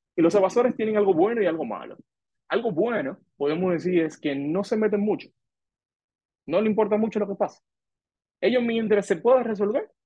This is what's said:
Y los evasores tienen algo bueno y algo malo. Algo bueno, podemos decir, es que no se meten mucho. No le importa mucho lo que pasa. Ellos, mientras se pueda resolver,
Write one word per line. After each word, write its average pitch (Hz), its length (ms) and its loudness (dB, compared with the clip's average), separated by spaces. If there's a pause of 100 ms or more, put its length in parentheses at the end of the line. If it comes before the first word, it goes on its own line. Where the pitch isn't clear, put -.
(160)
Y 175 60 0
los 165 140 4
evasores 233 400 2
tienen 220 220 -2
algo 196 180 4
bueno 214 260 2
y 180 60 2
algo 165 180 -4
malo. 82 320 -10 (520)
Algo 220 220 -2
bueno, 170 460 -2 (200)
podemos 165 340 0
decir, 170 300 0
es 156 180 -4
que 143 160 -4
no 151 280 -2
se 226 140 -4
meten 208 220 0
mucho. 202 300 -2 (1160)
No 165 140 0
le 220 80 2
importa 214 300 2
mucho 220 220 -2
lo 196 80 -2
que 196 80 -6
pasa. - 260 -6 (800)
Ellos, 240 220 2
mientras 220 420 0
se 185 120 0
pueda 240 260 4
resolver, 220 460 -4 (160)